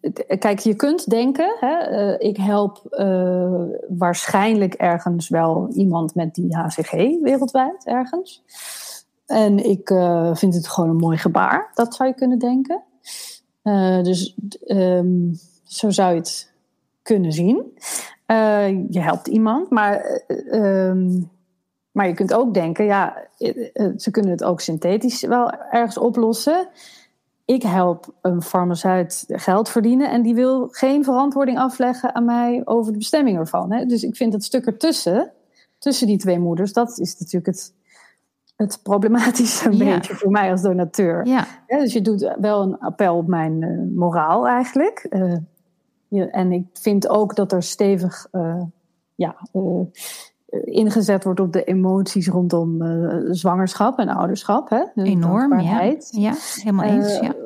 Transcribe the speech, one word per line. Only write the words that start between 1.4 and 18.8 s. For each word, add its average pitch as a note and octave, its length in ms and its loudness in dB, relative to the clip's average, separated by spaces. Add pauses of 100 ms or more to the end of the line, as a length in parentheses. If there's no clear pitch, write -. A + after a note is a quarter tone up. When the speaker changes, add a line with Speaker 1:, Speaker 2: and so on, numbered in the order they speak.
Speaker 1:
hè, C#4 160 0
eh, G3+ 520 -2
ik G3+ 80 -4
help, G3+ 540 0
eh, F3+ 720 0 (260)
waarschijnlijk F#3 840 0
ergens E3+ 540 0
wel E3 440 0
iemand E3+ 420 0
met D#3+ 200 -2
die F3 220 -2
H E3 100 -2
C D#3+ 200 -4
G - 60 -10 (300)
wereldwijd C4+ 640 0
ergens. B3+ 560 -4 (840)
En G#3 440 4
ik, G3 200 0
eh, E3+ 440 4
vind F3+ 200 2
het E3+ 140 -2
gewoon E3 220 0
een E3 60 2
mooi E3 200 2
gebaar, F#3 580 2
dat A#3+ 200 0
zou C4 140 0
je C4 60 0
kunnen B3+ 240 0
denken. C4 440 0 (800)
Eh, F#3 400 2
dus, F3+ 340 -2 (280)
ehm, F3+ 680 2 (320)
zo - 260 -2
zou F#3+ 220 4
je E3+ 60 2
het - 340 -10 (500)
kunnen F#3 300 2
zien. F#3+ 300 2 (640)
Eh, G#3+ 420 4 (220)